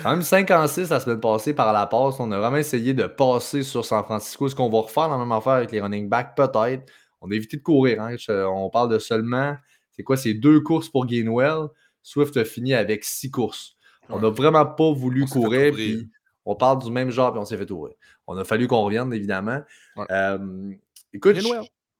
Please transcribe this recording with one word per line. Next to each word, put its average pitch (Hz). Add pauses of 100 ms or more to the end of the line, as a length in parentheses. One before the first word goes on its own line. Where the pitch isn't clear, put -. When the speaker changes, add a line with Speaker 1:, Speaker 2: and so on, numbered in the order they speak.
Speaker 1:
Quand -
même 170
cinq 190
en 160
six 180
la 147
semaine 117
passée 110
par 113
la 104
passe. 135
On 117
a 98
vraiment 117
essayé 135
de 110
passer 127
sur 127
San 107
Francisco. 110
Est-ce 135
qu'on 123
va 110
refaire -
la 143
même 120
affaire 113
avec 123
les 107
running 101
backs ? 117
Peut-être. 131 (300)
On 90
a 101
évité 110
de 143
courir, 131
hein. 113
Je, 101
on 95
parle 120
de 110
seulement, 123 (340)
c'est -
quoi, 135
c'est 117
deux 143
courses 160
pour 127
Gainwell. 123 (360)
Swift 143
a 120
fini 123
avec 107
six -
courses. 127 (320)
On 117
Speaker 2:
Ouais. 107
Speaker 1:
n'a 110
vraiment 151
pas 156
voulu 127
Speaker 2:
On -
s'est 135
fait 127
Speaker 1:
courir, 127
Speaker 2:
ouvrir. -
Speaker 1:
puis 110 (340)
on 101
parle 131
du 117
même 127
genre, 123
puis 113
on 104
s'est 104
fait 98
ouvrir. 80 (340)
On 90
a 92
fallu 113
qu'on 117
revienne, 113
évidemment. 104 (340)
Speaker 2:
Ouais. 104
Speaker 1:
Euh, 95 (420)
écoute, 190
Speaker 2:
Gainwell. 220 (380)